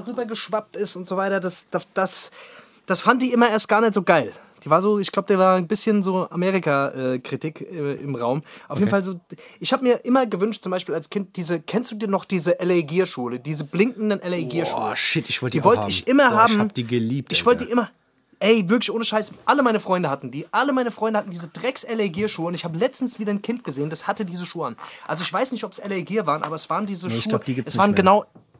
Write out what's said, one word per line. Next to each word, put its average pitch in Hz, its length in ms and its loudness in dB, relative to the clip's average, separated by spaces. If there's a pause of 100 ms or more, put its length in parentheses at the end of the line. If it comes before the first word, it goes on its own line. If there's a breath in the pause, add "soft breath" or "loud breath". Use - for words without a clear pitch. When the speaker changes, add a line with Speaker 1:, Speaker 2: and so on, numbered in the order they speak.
Speaker 1:
rübergeschwappt 214 680 -6
ist 202 200 -6
und 180 100 -10
so 185 100 -4
weiter, 196 240 0
das, 175 300 -6
das, 170 240 -4
das, - 380 -2 (560 loud breath)
das 185 120 2
fand 240 220 4
die 254 120 0
immer 240 180 6
erst 214 160 0
gar 214 140 4
nicht 226 120 4
so 202 80 0
geil. 151 300 4 (320 loud breath)
Die 143 80 -4
war 170 100 6
so, 208 160 2
ich 190 140 -2
glaub, 196 160 -2
der 196 100 4
war 185 200 6
ein 175 100 -2
bisschen 208 340 2
so 185 300 0
Amerika, 165 580 2
äh, 127 300 -2
Kritik, 151 420 -8
äh, 147 360 -6
im 139 180 -6
Raum. 123 260 0 (260 loud breath)
Auf 143 120 -4
jeden 202 80 4
Speaker 2:
Okay. - 20 0
Speaker 1:
Fall 202 140 2
so, 180 160 -8 (400 loud breath)
ich 175 140 -4
hab 262 100 2
mir 247 220 2
immer 254 200 4
gewünscht, 208 380 -2
zum 190 80 -6
Beispiel 180 240 -4
als 165 160 -6
Kind, 202 240 -6
diese, 170 240 -2
kennst 226 320 -4
du 226 40 -10
dir 208 120 -4
noch 196 180 0
diese 175 340 0
L 180 120 2
A 175 100 4
Gear 165 240 2
Schule, 123 340 -4
diese 151 240 -6
blinkenden 208 560 0
L 180 140 -4
A 180 80 -2
Gear 156 240 -2
Schule? - 160 -4
Speaker 2:
Boah, - 140 -2
shit, - 340 -2
ich - 140 -4
wollte 123 80 0
die 156 80 0
Speaker 1:
Die - 20 0
Speaker 2:
auch 143 40 4
Speaker 1:
wollte 226 180 6
Speaker 2:
haben. 101 60 -2
Speaker 1:
ich 90 180 -4
immer 269 240 6
Speaker 2:
Boah, 220 60 2
Speaker 1:
haben. 226 160 6
Speaker 2:
ich 208 60 4
hab 214 140 0
die 120 140 -4
geliebt, 120 440 -2
Speaker 1:
Ich - 140 2
wollte 240 140 6
Speaker 2:
Alter. - 80 -8
Speaker 1:
die 202 60 -8
immer. 240 180 0 (520)
Ey, 214 260 4
wirklich 220 220 2
ohne 226 120 -2
Scheiß, 214 300 -2 (120)
alle 277 160 4
meine 226 180 4
Freunde 180 300 0
hatten 135 220 -6
die. 143 200 -10
Alle 262 220 0
meine 254 160 0
Freunde 220 300 -2
hatten 208 100 -4
diese 175 200 -10
Drecks 233 340 -8
L 226 180 -4
A 202 60 0
Gear 190 200 -2
Schuhe 170 200 -4
und 175 80 -4
ich 165 100 -6
hab 165 100 -6
letztens 247 440 -4
wieder 208 120 -4
ein 202 120 -4
Kind 240 200 -6
gesehen, 147 280 -4
das - 160 -10
hatte 208 180 -2
diese 175 220 -8
Schuhe 160 180 -8
an. 117 120 -8 (300 loud breath)
Also 160 140 -4
ich 170 100 -6
weiß 214 200 0
nicht, 233 120 -6
ob's - 140 -10
L 196 160 -8
A 190 80 -4
Gear 185 240 -4
waren, 151 160 0
aber 156 140 -4
es - 120 -10
waren 196 200 -2
diese 185 200 -6
Speaker 2:
Nee, 113 100 -2
ich 117 80 -2
Speaker 1:
Schuhe, 220 40 -4
Speaker 2:
glaub, - 160 -2
die 135 80 -2
gibt's 123 200 -4
Speaker 1:
es - 20 -2
Speaker 2:
nicht 127 60 2
Speaker 1:
waren 208 100 6
Speaker 2:
mehr. 196 60 0
Speaker 1:
genau, 196 280 6 (340)